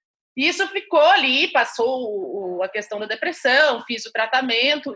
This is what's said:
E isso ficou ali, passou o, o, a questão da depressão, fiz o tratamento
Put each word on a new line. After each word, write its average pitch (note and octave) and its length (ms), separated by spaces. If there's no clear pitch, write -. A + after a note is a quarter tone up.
E C4 100
isso F4+ 220
ficou F#4+ 320
ali, D4 500
passou A#3+ 380
o, G3+ 720
o, F#3 60
a F#3+ 40
questão G#3 320
da G#3+ 60
depressão, C4 800
fiz A3+ 200
o - 60
tratamento B3+ 840